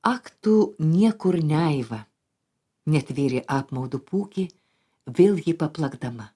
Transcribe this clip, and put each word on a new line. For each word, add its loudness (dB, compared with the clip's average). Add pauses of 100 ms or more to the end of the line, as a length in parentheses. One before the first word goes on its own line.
"Ak, -2 (100)
tu 2
niekur 2
neiva," -2 (800)
netvėrė 0
apmaudu -4
Pūkė, -6 (580)
vėl 4
jį -2
paplakdama. -6